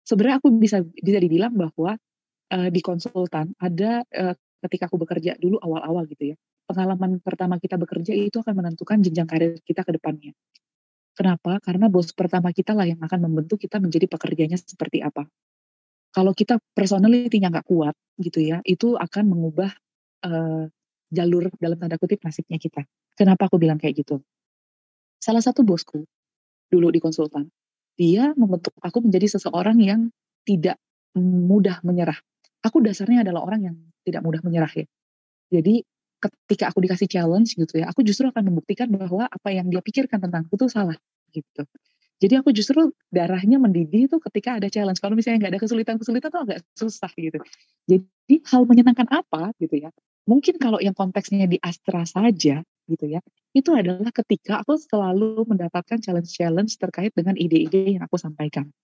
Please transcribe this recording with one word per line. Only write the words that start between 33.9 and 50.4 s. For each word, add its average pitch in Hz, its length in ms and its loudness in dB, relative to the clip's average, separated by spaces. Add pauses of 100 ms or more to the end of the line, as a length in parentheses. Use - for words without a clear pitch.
tidak 165 240 -6
mudah 160 160 -2
menyerah 165 320 -2
ya. 156 160 -8 (640)
Jadi 180 320 4 (400)
ketika - 480 -4
aku 196 80 0
dikasih 185 240 0
challenge 180 480 0
gitu 160 240 -4
ya, 170 160 -4
aku - 80 0
justru 214 320 2
akan 202 160 0
membuktikan 190 400 -4
bahwa 196 400 -2
apa - 240 -10
yang 185 160 -4
dia 180 160 -4
pikirkan 269 320 -4
tentangku 175 400 -4
tuh 254 160 0
salah 185 240 -2 (400)
gitu. 147 320 -12 (480)
Jadi 196 240 4
aku 269 80 2
justru 277 400 2 (240)
darahnya 185 480 2
mendidih 190 480 2
tuh 320 160 -2
ketika 226 320 -6
ada 196 160 -4
challenge. 196 240 -2
Kalau 202 160 -4
misalnya 226 320 0
nggak 180 80 -4
ada 196 80 -4
kesulitan-kesulitan 226 720 -2
tuh 349 160 -4
agak 180 240 -8
susah 208 400 -8
gitu. 160 240 -8 (480)
Jadi 190 640 2
hal 254 160 6
menyenangkan 240 480 6
apa 208 480 -4
gitu 151 240 -4
ya? 165 80 -18 (300)
Mungkin 285 320 4